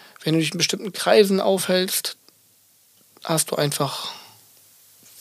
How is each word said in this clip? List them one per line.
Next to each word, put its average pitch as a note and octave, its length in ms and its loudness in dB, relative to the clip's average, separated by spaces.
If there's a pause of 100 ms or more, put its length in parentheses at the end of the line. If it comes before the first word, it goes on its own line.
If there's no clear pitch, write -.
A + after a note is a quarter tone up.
(220)
wenn D#3 120 0
du E3 60 4
dich D#3 120 -2
in F3+ 60 -6
bestimmten G3 340 -4
Kreisen G3 480 4
aufhältst, F#3 800 0 (1080)
hast D#3 280 -2
du - 40 -2
einfach C#3+ 560 -4 (1080)